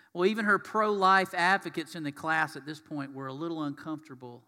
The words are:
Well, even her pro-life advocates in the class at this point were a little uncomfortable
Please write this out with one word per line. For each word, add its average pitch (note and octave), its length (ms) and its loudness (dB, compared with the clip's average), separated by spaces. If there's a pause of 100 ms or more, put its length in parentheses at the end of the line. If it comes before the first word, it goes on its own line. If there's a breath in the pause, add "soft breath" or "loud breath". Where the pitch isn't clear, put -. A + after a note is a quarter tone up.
(120 loud breath)
Well, F3 140 2
even G#3+ 180 2
her G#3 140 4
pro-life G3 760 4
advocates F3+ 600 0
in E3+ 80 -8
the C#3+ 100 -4
class D#3 420 -2
at C3+ 120 -14
this D3+ 140 -12
point C#3 320 -10
were C3+ 160 -10
a C3 40 -8
little D#3+ 300 -6
uncomfortable C#3+ 840 -10